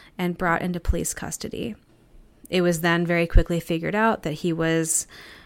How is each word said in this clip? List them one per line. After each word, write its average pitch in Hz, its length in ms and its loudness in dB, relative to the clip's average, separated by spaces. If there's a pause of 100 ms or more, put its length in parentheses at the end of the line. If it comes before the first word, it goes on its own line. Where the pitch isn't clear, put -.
(180)
and 175 200 -2
brought 170 240 0
into 175 180 -4
police - 340 -2
custody. - 640 -10 (760)
It 180 120 0
was 170 200 2
then 170 240 2
very 170 220 2
quickly 170 320 6
figured 165 360 -4
out 220 280 0
that 151 100 -4
he 170 200 -2
was 160 520 0 (400)